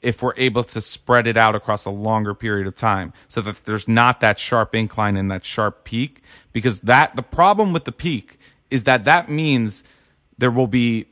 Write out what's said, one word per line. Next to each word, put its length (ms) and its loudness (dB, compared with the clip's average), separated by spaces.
if 200 -4
we're 140 -2
able 280 0
to 160 -10
spread 460 0
it 100 0
out 180 4
across 300 -4
a 60 -8
longer 440 -2
period 320 -4
of 80 -10
time 380 -2
so 120 -6
that 240 -8
there's 240 -6
not 320 4
that 180 2
sharp 360 -2
incline 420 -2
and 140 -2
that 140 -8
sharp 400 -4
peak, 380 -6
because 280 -2
that, 360 4
the 60 -6
problem 500 2
with 120 -4
the 80 -10
peak 460 -8
is 140 -2
that 200 2
that 260 2
means 540 -2
there 120 2
will 160 2
be 460 0